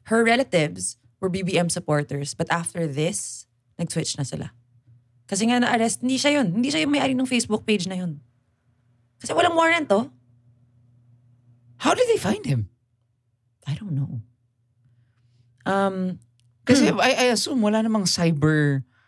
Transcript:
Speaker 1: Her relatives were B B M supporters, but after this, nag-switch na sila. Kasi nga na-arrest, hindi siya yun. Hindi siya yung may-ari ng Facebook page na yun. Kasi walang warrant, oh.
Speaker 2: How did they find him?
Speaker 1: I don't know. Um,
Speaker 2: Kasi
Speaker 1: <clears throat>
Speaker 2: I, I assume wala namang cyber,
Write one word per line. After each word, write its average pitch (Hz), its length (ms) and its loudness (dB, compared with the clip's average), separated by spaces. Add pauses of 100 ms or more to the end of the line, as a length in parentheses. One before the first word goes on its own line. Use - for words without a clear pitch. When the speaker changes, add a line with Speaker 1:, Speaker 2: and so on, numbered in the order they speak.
(140)
Speaker 1:
Her 226 100 4
relatives 185 720 0 (220)
were 190 100 -2
B 190 120 -4
B 170 160 0
M 175 120 2
supporters, 147 680 -2
but - 160 -2
after 170 320 -4
this, 156 640 -6 (340)
nag-switch - 360 -4
na 143 100 -4
sila. - 260 -10 (720)
Kasi 208 240 -2
nga 247 80 2
na-arrest, 233 480 0
hindi 254 160 0
siya 294 200 2
yun. 175 120 0
Hindi 247 160 0
siya 311 160 -2
yung 285 80 0
may-ari 269 240 0
ng 262 80 0
Facebook 233 400 -2
page 202 240 0
na 190 80 -6
yun. 165 240 -6 (960)
Kasi - 160 -10
walang 339 240 2
warrant, 330 320 2
oh. 220 240 0 (1700)
Speaker 2:
How - 160 2
did 494 80 4
they 453 160 2
find 403 240 -2
him? 120 240 -2 (960)
Speaker 1:
I 139 80 -4
don't 170 240 -6
know. 139 240 -6 (1400)
Um, 190 560 -2 (480)
Speaker 2:
Kasi 262 240 6
Speaker 1:
<clears throat> - 0 -
Speaker 2:
I, 247 320 2
I - 80 4
assume 220 320 0
wala 214 160 2
namang 220 240 0
cyber, 151 800 2 (220)